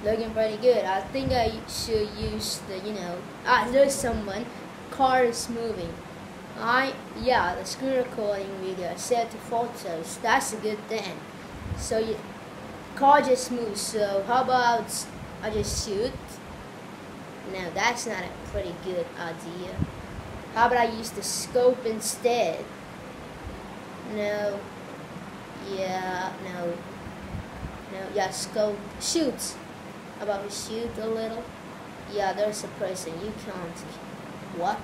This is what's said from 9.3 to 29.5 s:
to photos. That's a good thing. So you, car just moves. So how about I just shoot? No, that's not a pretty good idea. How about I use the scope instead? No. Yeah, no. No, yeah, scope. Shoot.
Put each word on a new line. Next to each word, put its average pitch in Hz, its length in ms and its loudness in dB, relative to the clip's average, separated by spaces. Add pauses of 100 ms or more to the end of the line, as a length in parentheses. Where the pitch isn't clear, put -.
to 220 60 -10
photos. 208 840 -2
That's 226 320 4
a 214 40 -4
good 214 300 -2
thing. 202 320 -4 (580)
So - 220 2
you, 220 180 2 (760)
car 277 260 10
just 254 300 6
moves. 226 280 0
So 202 460 2
how 240 180 6
about 240 600 4 (380)
I 220 80 0
just 208 360 0
shoot? 220 240 2 (1400)
No, 185 200 -4
that's 233 340 2
not 190 160 -2
a - 280 -8
pretty 185 320 -2
good 180 220 0 (140)
idea. 170 560 -6 (800)
How 233 140 8
about 240 120 6
I 233 60 8
use 220 260 -2
the 196 120 -6
scope 247 640 4
instead? 220 800 2 (1500)
No. 208 440 0 (1120)
Yeah, 185 600 -2 (120)
no. 180 300 -2 (1200)
No, 190 220 -6
yeah, 190 160 2
scope. 208 460 2 (220)
Shoot. - 560 2 (600)